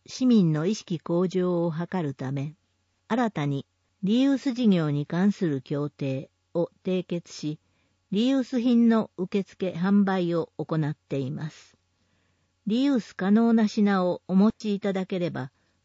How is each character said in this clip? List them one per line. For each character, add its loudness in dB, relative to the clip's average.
市 -4
民 6
の 0
意 0
識 -6
向 0
上 0
を -2
図 -4
る -4
た -8
め、 -6
新 0
た -4
に -4
リ 2
ユ 4
ー 0
ス -4
事 0
業 4
に -2
関 0
す -2
る -2
協 -6
定 -8
を -2
締 -4
結 -8
し、 -8
リ 2
ユ 2
ー 0
ス -4
品 4
の 2
受 -2
付 -8
販 2
売 0
を -4
行 -6
っ -2
て -8
い -4
ま -8
す。 -20
リ 0
ユ 2
ー 2
ス -10
可 -2
能 4
な 4
品 2
を -2
お 0
持 4
ち -6
い -4
た -4
だ -4
け -6
れ -2
ば、 -8